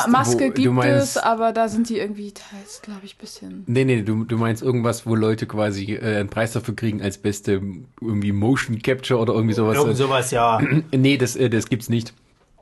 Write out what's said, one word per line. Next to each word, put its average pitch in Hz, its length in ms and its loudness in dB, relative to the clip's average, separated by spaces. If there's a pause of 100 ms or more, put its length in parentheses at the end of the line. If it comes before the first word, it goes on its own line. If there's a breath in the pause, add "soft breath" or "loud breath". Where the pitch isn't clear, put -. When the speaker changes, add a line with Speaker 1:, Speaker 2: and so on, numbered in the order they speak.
Speaker 1:
Ma-, 247 120 6
Maske 123 260 4
Speaker 2:
wo, 269 40 4
du 240 40 -4
Speaker 1:
gibt 262 220 2
Speaker 2:
meinst - 420 2
Speaker 1:
es, 254 60 -2
aber 226 300 2
da 226 160 0
sind 220 200 0
die 226 80 -2
irgendwie 208 360 -6
teils, - 500 -18
glaub 202 200 -14
ich, 196 140 -18
bisschen - 500 -16
Speaker 2:
Nee, 127 200 2
nee, 123 160 2
du, 110 220 0
du 113 120 -2
meinst 113 260 0
irgendwas, 120 440 0
wo 113 80 0
Leute 110 320 2
quasi, 104 480 -2
äh, 107 240 -2
einen 101 100 -2
Preis 113 240 -2
dafür 117 240 -6
kriegen 107 240 -2
als 98 160 -4
beste 101 460 -2 (400)
irgendwie 104 300 -2
Motion 110 500 0
Capture 131 360 0
oder 113 140 0
irgendwie 110 220 2
sowas. 110 240 2
Speaker 3:
Irgend - 180 2
sowas, 131 360 0
ja. 120 280 2 (160)
Speaker 2:
<clears throat> 156 160 -2
Nee, 135 240 4
das, 120 180 0
äh, 127 140 2
das 110 220 0
gibt's 117 180 -4
nicht. 117 240 -2 (500)